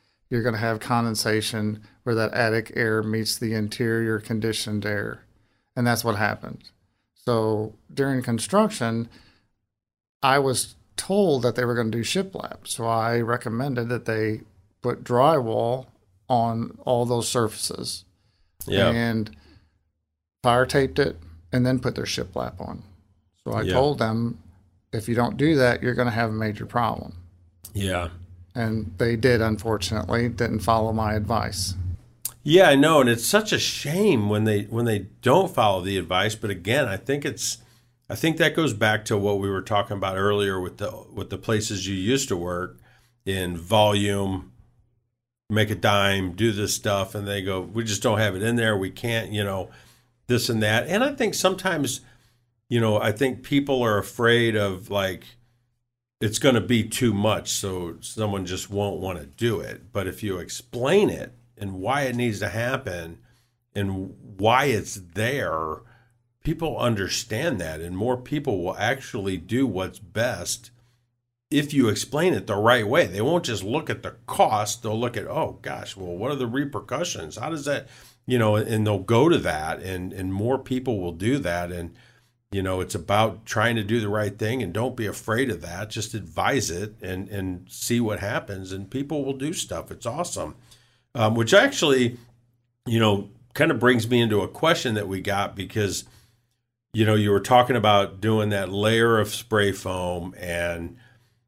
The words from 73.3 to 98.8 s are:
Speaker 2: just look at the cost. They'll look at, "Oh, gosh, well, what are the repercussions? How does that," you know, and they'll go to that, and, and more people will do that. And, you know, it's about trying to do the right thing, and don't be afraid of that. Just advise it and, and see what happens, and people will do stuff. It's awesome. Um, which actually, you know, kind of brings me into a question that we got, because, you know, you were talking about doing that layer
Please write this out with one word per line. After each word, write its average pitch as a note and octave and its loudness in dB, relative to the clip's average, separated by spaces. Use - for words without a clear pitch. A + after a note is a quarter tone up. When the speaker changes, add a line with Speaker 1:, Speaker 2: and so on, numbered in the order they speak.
Speaker 2:
just F#3+ -6
look B2+ -4
at - -6
the - -12
cost. G#2+ 0
They'll A2 -4
look A#2+ -2
at, F#2 -6
"Oh, C#3 -4
gosh, - -10
well, F2 -8
what A2+ -4
are D3 -4
the B2+ -4
repercussions? C3 -6
How B2+ -8
does D3+ -8
that," C#3+ -4
you B2 2
know, G#2+ 4
and G#2+ 2
they'll G#2 2
go A#2 4
to E3 6
that, D#2+ -4
and, F#2 -8
and F#2+ -6
more A2+ 0
people B2+ -4
will F2 -6
do G#2 -2
that. F2 -4
And, F2 -8
you G2 -2
know, F#2 -2
it's F2+ -6
about G2+ 0
trying A#2 2
to A2 0
do A2 0
the G#2 -2
right G#2 -2
thing, A2+ -2
and E2+ -6
don't A#2 -4
be A2+ -4
afraid A2+ -2
of E2 -8
that. F2 -10
Just - -8
advise F#2+ -2
it G2 -8
and, F#2 -8
and F#2 -8
see - -2
what G#2 0
happens, G2 -6
and G2 -10
people C#3+ -4
will C3+ -4
do D3 -6
stuff. - -8
It's F2 -12
awesome. A#2 -6
Um, A2+ 2
which A2+ 2
actually, D3 6
you A2+ 0
know, G#2 4
kind D#3 2
of C3 0
brings A#2+ 4
me B2 4
into G#2+ 4
a F#2 0
question D#3+ 0
that G#2 -2
we F#2+ -4
got, G2 -4
because, G2 -2
you A2 2
know, G#2+ 6
you G#2 4
were G2 4
talking B2 6
about G2+ 4
doing A2 2
that G2 -2
layer A2+ 4